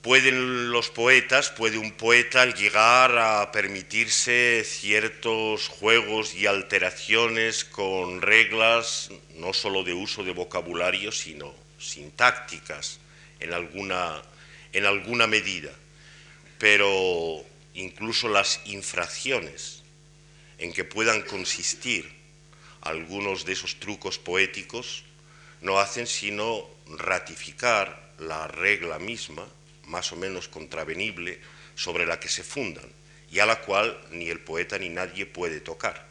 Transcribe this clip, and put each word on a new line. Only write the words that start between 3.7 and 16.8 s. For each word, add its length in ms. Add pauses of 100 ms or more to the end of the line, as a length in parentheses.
ciertos 1040
juegos 680
y 120
alteraciones 1160
con 580
reglas 880 (240)
no 180
solo 320
de 80
uso 320
de 80
vocabulario, 800
sino 420 (240)
sintácticas 1200 (420)
en 120
alguna, 680 (500)
en 140
alguna 400
medida. 440 (880)
Pero 880 (300)